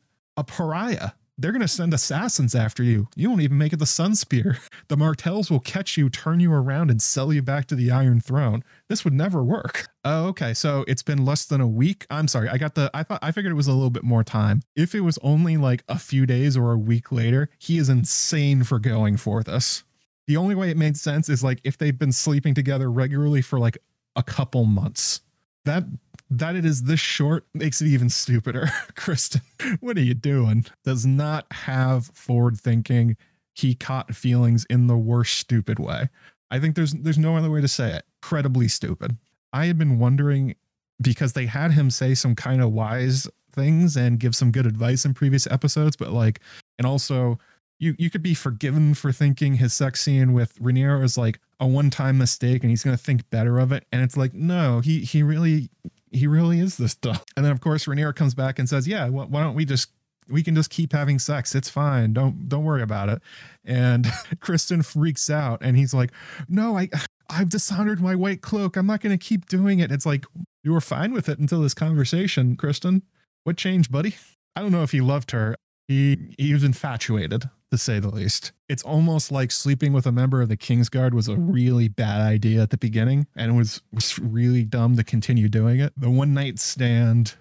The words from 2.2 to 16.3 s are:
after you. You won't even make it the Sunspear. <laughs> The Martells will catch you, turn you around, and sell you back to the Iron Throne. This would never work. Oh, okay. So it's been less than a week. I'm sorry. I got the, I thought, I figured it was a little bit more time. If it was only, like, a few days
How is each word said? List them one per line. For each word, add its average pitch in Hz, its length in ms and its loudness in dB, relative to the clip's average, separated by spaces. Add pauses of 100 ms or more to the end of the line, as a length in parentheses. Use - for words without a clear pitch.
after 113 300 -2
you. 110 320 2
You 190 140 0
won't 214 120 2
even 143 160 2
make 151 140 2
it 165 80 -2
the 151 60 0
Sunspear. 165 800 0
<laughs> - 60 -20 (200)
The 147 80 0
Martells 165 540 0
will 147 80 4
catch - 380 -6
you, 143 120 4
turn 160 300 -2
you 175 120 4
around, 139 380 2
and 117 100 2
sell 135 320 -2
you 147 120 2
back 139 240 -2
to 147 80 -4
the 123 160 0
Iron 127 280 4
Throne. 127 440 0 (240)
This 214 180 -4
would 160 80 0
never 156 300 0
work. 160 440 -4 (160)
Oh, 160 260 -2
okay. 123 260 -4
So 143 320 -2
it's 131 160 -2
been 139 200 0
less 143 220 0
than 139 160 0
a 123 60 2
week. 127 420 0
I'm 151 180 -2
sorry. 113 220 0
I 131 80 0
got 151 160 -4
the, 139 180 0
I 151 120 -4
thought, 196 180 -8
I 151 100 -4
figured 196 200 -4
it 160 40 -2
was 143 120 0
a 139 60 2
little 131 180 2
bit 123 120 -4
more 117 200 4
time. 104 400 0 (120)
If 170 200 0
it 208 60 -2
was 170 200 0
only, 160 360 2
like, 127 300 0
a - 120 -4
few 135 260 0
days 127 320 2